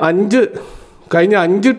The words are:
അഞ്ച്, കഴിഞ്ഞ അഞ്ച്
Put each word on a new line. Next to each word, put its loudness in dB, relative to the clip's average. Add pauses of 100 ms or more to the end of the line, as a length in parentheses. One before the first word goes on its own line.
അഞ്ച്, 0 (680)
കഴിഞ്ഞ 2
അഞ്ച് 2